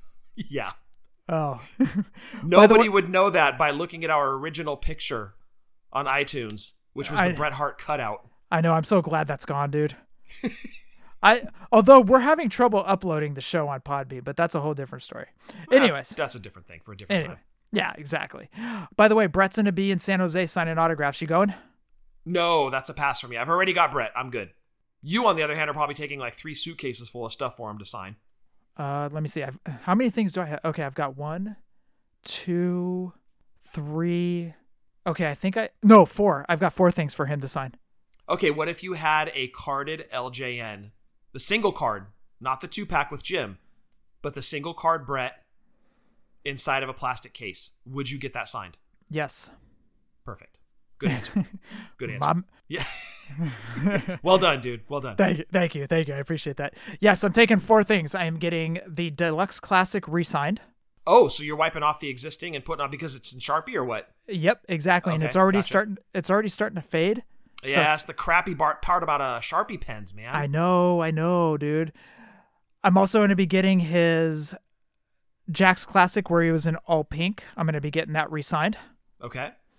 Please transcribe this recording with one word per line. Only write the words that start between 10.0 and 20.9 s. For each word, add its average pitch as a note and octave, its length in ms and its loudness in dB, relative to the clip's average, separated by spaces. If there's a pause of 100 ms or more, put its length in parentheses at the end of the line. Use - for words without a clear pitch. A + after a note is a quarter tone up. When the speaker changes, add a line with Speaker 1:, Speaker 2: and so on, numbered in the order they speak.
Speaker 1:
<laughs> - 640 -12
Speaker 2:
I, A3 200 6 (280)
although A#3+ 280 12
we're B3 200 8
having D4+ 300 2
trouble G#3+ 360 2
uploading E3 480 0
the C3+ 80 -10
show D#3 260 -2
on C3+ 140 -8
Podbean, C3+ 420 -6
but C#3 140 -8
that's C3+ 180 0
a D3+ 60 -2
whole D3+ 140 -2
different C3 280 -10
story. - 220 -14 (440)
Speaker 1:
That's, C4 140 8
Speaker 2:
Anyways. D3 260 0
Speaker 1:
that's C#3+ 260 -6
a A#2+ 40 -14
different F2+ 280 -20
thing E2+ 160 -20
for G#2+ 100 -18
a G2 40 -18
different E3 260 -2
Speaker 2:
Anyway. - 120 -12
Speaker 1:
time. - 80 -20 (280)
Speaker 2:
Yeah, - 260 -2
exactly. - 520 -10 (460)
By G#3+ 120 10
the G#3+ 80 6
way, A3 120 4
Brett's F#3+ 280 2
gonna G3+ 160 2
be G3 200 0
in F#3 80 0
San F#3+ 200 0
Jose F3+ 280 0
signing E3 300 -2
autographs. D3+ 440 0